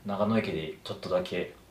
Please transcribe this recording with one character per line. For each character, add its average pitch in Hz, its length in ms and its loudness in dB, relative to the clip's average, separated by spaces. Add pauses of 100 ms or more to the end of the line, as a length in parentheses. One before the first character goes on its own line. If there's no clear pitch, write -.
長 101 220 2
野 110 120 6
駅 92 120 0
で 78 320 -4
ち - 80 -6
ょ - 40 -6
っ - 40 -12
と 92 100 -6
だ 90 140 4
け 87 320 -4 (140)